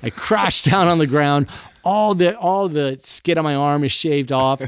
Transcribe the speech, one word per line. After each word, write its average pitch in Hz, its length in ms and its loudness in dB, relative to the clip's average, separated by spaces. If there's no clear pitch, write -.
I 120 80 -6
crash 202 500 0
down 185 260 2
on 170 120 2
the 151 80 2
ground. 143 400 0
All 208 300 2
the, 180 220 2
all 190 320 0
the 143 320 -2
skin - 360 -2
on 156 60 0
my 147 120 0
arm 143 280 0
is 131 80 0
shaved 143 400 -2
off. 131 360 2